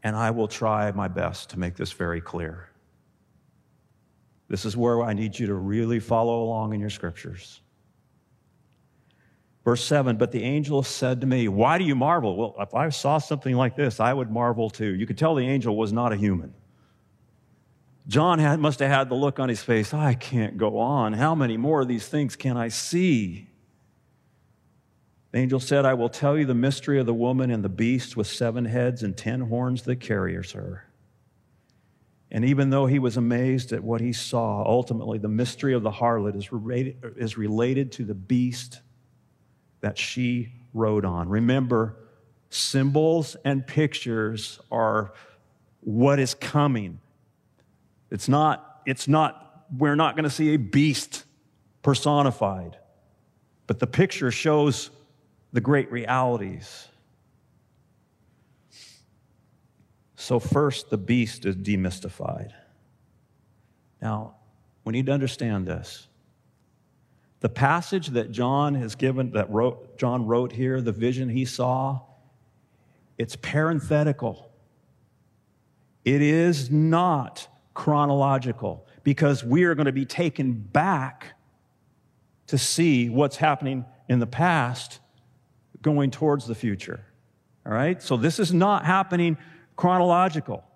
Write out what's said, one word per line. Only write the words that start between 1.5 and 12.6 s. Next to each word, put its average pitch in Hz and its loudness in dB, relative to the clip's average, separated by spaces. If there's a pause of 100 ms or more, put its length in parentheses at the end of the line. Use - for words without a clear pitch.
to - -10
make 90 -4
this 87 -8
very 85 -4
clear. 85 -10 (1800)
This 95 -8
is 107 -6
where 117 2
I 117 -2
need 104 -4
you 117 -2
to 101 0
really 113 -2
follow 117 0
along 110 -4
in 104 -4
your 104 -6
scriptures. 90 -12 (2000)
Verse 120 2
seven, 131 2
"But 117 0
the 117 -4
angel 139 0
said 127 -2
to 135 -2
me, 127 2
'Why 110 4
do 185 0
you 147 2
marvel?'" 131 2
Well, 110 -4
if 101 -8